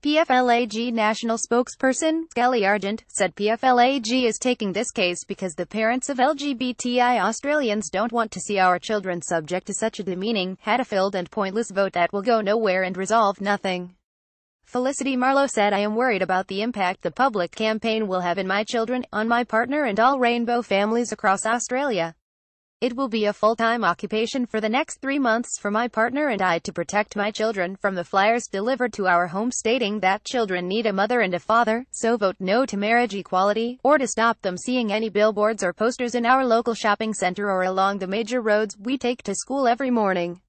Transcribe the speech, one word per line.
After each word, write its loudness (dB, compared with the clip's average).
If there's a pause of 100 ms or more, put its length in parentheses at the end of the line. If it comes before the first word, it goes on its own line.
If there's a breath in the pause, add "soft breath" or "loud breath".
P 2
F 2
L 4
A 2
G -4
national 0
spokesperson, 0
Skelly 2
Argent, 0
said -2
P -2
F -2
L 6
A 4
G 0
is -2
taking -2
this -4
case -2
because -8
the -4
parents -2
of -4
L 4
G -4
B -4
T 0
I 4
Australians 0
don't -2
want 0
to -10
see -2
our 4
children -4
subject -4
to -8
such -4
a -8
demeaning, -4
hate-filled 0
and -6
pointless -4
vote 0
that 0
will -2
go 2
nowhere 2
and -4
resolve 2
nothing. -4 (680)
Felicity -2
Marlowe 2
said, 2
"I 0
am -2
worried 2
about 0
the -6
impact -2
the -2
public 0
campaign -2
will -2
have 0
in -2
my 0
children, -2
on -2
my 2
partner 0
and 0
all 4
rainbow 0
families 0
across 0
Australia. -2 (680)
It -2
will -2
be 0
a 0
full-time 2
occupation -2
for -4
the -2
next -2
three -2
months 0
for -6
my 0
partner 0
and -2
I 2
to -6
protect -4
my -2
children -2
from -2
the -4
flyers 2
delivered -2
to -2
our 4
home -4
stating 0
that 2
children -2
need -2
a 0
mother 2
and 0
a -2
father, 0
so 0
vote 0
no 0
to -6
marriage 2
equality, 0
or 4
to 2
stop 0
them -2
seeing -2
any -2
billboards 2
or 0
posters -2
in 0
our 4
local 2
shopping -2
centre -2
or 0
along 0
the -6
major -2
roads 0
we -4
take -4
to -4
school -2
every 0
morning." 0